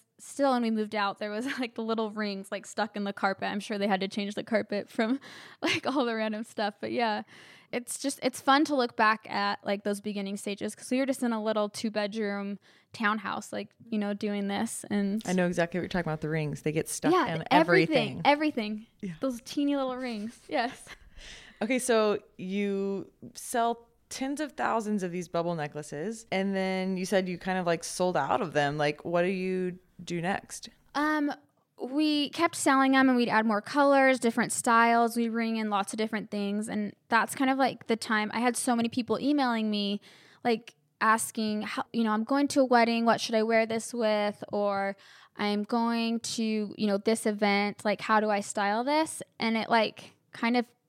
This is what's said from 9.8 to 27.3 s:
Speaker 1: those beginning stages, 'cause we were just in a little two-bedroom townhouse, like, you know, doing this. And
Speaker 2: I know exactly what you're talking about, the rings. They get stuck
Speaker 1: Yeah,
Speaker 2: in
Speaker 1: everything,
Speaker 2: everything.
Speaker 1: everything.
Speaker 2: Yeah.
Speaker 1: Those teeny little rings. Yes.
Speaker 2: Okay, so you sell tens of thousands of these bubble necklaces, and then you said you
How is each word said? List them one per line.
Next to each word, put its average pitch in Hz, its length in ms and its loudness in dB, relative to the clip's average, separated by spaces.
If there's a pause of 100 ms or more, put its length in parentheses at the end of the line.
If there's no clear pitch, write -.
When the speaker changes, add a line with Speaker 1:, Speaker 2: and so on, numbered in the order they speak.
Speaker 1:
those 202 160 -2
beginning 202 380 -6
stages, 202 360 -6
'cause - 160 -16
we 254 80 2
were 269 80 2
just 254 160 -2
in 240 100 0
a 220 100 -4
little 214 260 0
two-bedroom 202 920 -4 (340)
townhouse, 208 600 -2
like, 208 160 -8 (220)
you 226 80 -2
know, 208 160 -2
doing 202 340 -2
this. 202 400 -4
And 202 380 0
Speaker 2:
I 185 60 0
know 185 140 2
exactly 175 320 -2
what 170 40 -2
you're 185 60 -6
talking 175 220 -2
about, 156 100 -4
the 156 80 -4
rings. 151 340 -2
They 156 100 0
get 156 160 -2
stuck - 240 0
Speaker 1:
Yeah, 311 220 2
Speaker 2:
in 160 160 -6
Speaker 1:
everything, 302 720 4
Speaker 2:
everything. - 40 -
Speaker 1:
everything. 247 640 2 (140)
Speaker 2:
Yeah. 190 200 -8
Speaker 1:
Those 254 240 -2
teeny 285 320 0
little 262 200 -2
rings. 240 420 -8 (100)
Yes. 254 360 -2 (760)
Speaker 2:
Okay, 240 180 2
so 220 400 4 (200)
you 196 720 -2 (240)
sell 233 540 -2 (220)
tens 269 320 -6
of 277 100 -6
thousands 214 500 -2
of 185 80 -4
these 170 160 -6
bubble 170 280 -2
necklaces, 151 760 -8
and 196 240 0
then 190 440 0
you 185 80 -2
said 185 220 2
you 180 100 -6